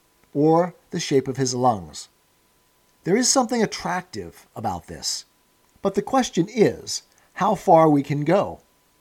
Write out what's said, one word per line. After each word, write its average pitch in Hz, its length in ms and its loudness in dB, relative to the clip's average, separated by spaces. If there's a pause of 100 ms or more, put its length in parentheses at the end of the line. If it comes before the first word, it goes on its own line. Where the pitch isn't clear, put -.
(340)
or 160 400 2 (160)
the 180 100 -8
shape 139 280 0
of 127 100 -6
his 127 160 -2
lungs. 107 560 -2 (920)
There 170 120 0
is 247 140 2
something 247 320 0
attractive 170 920 -6
about 101 320 -8
this, - 380 -10 (580)
but 196 100 -2
the 202 80 -2
question 240 480 0
is - 540 0 (300)
how 202 200 0
far 165 340 6
we 147 140 4
can 147 220 -4
go. 143 380 -2 (400)